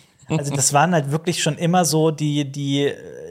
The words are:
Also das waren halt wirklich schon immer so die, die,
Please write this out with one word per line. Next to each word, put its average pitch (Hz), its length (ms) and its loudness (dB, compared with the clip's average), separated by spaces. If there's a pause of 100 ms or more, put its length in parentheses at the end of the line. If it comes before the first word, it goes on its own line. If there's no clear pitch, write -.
(280)
Also 143 260 -2
das 139 200 0
waren 156 200 6
halt 143 200 0
wirklich 160 280 -2
schon 147 160 0
immer 175 280 2
so 160 260 2
die, 147 400 -2
die, 139 400 0 (400)